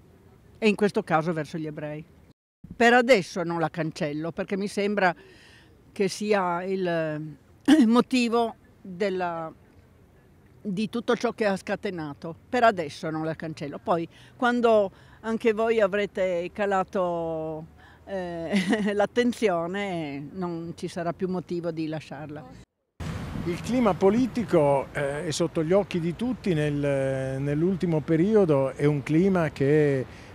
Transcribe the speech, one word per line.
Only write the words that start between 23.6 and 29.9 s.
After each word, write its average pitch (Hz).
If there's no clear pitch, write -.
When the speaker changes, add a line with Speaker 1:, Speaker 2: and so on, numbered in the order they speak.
Speaker 2:
clima 220
politico, 180
eh, 147
è 156
sotto 165
gli 156
occhi 190
di 165
tutti 214
nel, 139
nell'ultimo 160
periodo, 160
è 147
un 147
clima 170
che 139